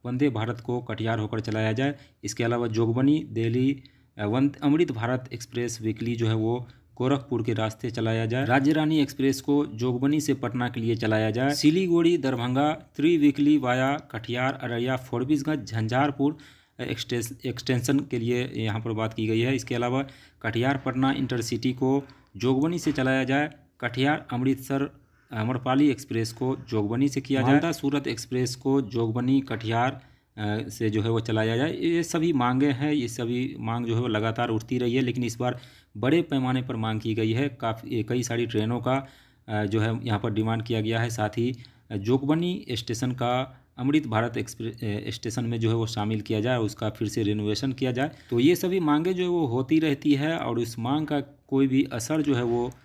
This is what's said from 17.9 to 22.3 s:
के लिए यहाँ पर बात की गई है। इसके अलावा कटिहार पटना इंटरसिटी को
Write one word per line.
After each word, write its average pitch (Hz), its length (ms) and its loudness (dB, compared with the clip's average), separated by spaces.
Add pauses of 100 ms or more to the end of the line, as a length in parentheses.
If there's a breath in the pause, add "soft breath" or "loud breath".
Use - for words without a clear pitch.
के 127 180 -6
लिए 120 380 -2
यहाँ 110 240 -2
पर 113 120 -6
बात 110 220 -4
की 110 120 -2
गई 113 140 2
है। 131 160 0
इसके 123 180 -4
अलावा 123 320 0 (360 loud breath)
कटिहार 117 340 0
पटना 131 360 0
इंटरसिटी 123 600 -2
को 131 320 2 (320 loud breath)